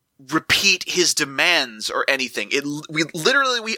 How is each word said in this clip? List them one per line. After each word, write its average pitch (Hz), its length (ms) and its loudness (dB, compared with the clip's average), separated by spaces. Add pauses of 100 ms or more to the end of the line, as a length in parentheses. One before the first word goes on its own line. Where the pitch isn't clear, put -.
(300)
repeat 180 560 2
his 175 280 2
demands 139 760 0
or 135 180 -2
anything. 123 440 -2
It 139 120 0
l-, 147 260 -6
we 160 140 0 (100)
literally, 247 460 2
we 220 180 -6